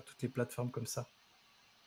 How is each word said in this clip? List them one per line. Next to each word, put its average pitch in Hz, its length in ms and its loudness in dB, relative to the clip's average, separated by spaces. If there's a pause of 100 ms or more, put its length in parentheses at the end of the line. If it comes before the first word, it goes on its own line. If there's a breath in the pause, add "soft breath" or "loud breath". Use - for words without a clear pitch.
toutes - 160 -14
les 127 80 4
plateformes 123 420 2
comme 113 160 -2
ça ? - 200 -2 (800)